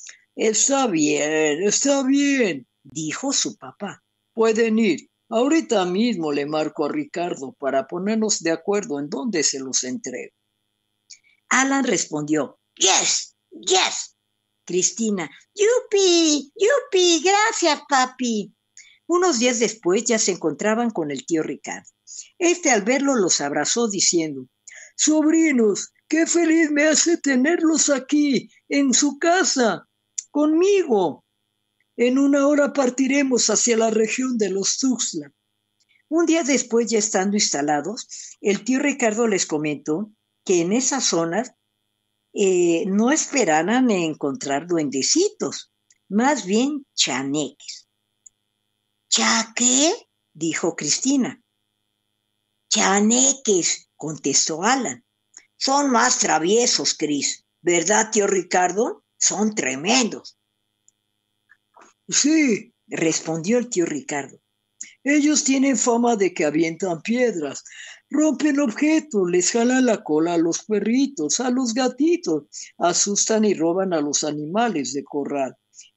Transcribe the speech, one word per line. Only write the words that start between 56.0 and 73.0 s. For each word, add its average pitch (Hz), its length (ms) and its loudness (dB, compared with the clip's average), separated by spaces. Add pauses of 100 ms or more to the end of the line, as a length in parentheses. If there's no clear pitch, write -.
traviesos, 170 720 0
Cris. - 540 -4 (140)
¿Verdad, 175 500 0
tío 202 160 0
Ricardo? 190 800 0 (120)
Son 208 380 0
tremendos. 160 840 -4 (1700)
Sí, 285 640 2 (140)
respondió 165 720 -2
el 240 100 -4
tío 175 180 0
Ricardo. 143 540 -8 (640)
Ellos 294 400 2
tienen 269 320 2
fama 240 400 2
de 190 180 0
que 170 120 -2
avientan 165 560 -2
piedras, 208 600 -2 (480)
rompen 294 480 0
objetos, 285 720 0
les 180 220 2
jalan 247 340 2
la 226 160 0
cola 160 320 0
a 170 40 2
los 165 260 0
perritos, 214 720 -2
a 254 120 -2
los 247 240 -2
gatitos, 285 680 0 (360)
asustan 202 680 0